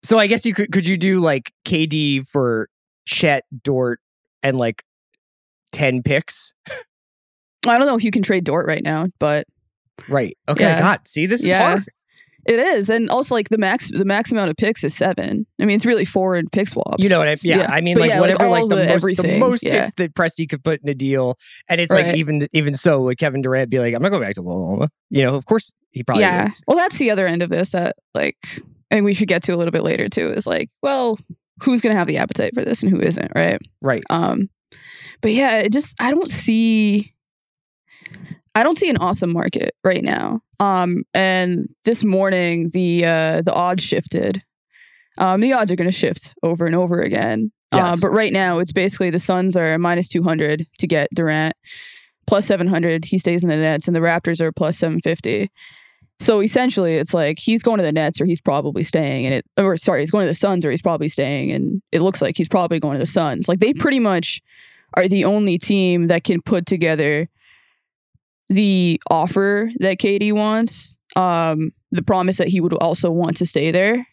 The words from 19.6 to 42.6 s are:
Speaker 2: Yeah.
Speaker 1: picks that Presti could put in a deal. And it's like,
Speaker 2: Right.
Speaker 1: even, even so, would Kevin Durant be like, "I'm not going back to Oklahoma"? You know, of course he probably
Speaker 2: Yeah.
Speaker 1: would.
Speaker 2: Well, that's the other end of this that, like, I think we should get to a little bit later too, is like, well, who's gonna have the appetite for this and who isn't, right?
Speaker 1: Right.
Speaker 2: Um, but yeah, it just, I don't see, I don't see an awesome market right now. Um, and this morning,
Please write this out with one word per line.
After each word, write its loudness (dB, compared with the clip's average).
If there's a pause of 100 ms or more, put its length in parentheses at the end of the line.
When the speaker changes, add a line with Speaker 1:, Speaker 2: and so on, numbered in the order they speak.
Speaker 2:
Yeah. 0
Speaker 1:
picks -6
that -4
Presti -2
could -8
put -2
in -2
a -2
deal. 0 (320)
And 2
it's 0
like, 4
Speaker 2:
Right. 0
Speaker 1:
even, -2
even 0
so, 2
would 0
Kevin -2
Durant 0
be 0
like, 0
"I'm -2
not 2
going 0
back -4
to -10
Oklahoma"? -2 (200)
You 2
know, 2
of -6
course 0 (180)
he -10
probably 2
Speaker 2:
Yeah. 2
Speaker 1:
would. -2 (140)
Speaker 2:
Well, 4
that's 0
the 0
other 0
end -2
of -4
this -2
that, -2 (180)
like, -2 (560)
I 2
think 4
we 4
should 0
get 2
to -2
a 0
little 0
bit 0
later 0
too, -4
is -6
like, -4 (120)
well, -2 (460)
who's 2
gonna 2
have 0
the -2
appetite -2
for -4
this -4
and 2
who 2
isn't, -2
right? 0 (220)
Speaker 1:
Right. -2
Speaker 2:
Um, -2 (720)
but 0
yeah, 2
it 0
just, -2
I 0
don't 0
see, 2 (1400)
I 4
don't 2
see 0
an 0
awesome -2
market -4
right 2
now. -2 (180)
Um, 0 (100)
and 0 (180)
this 0
morning, 2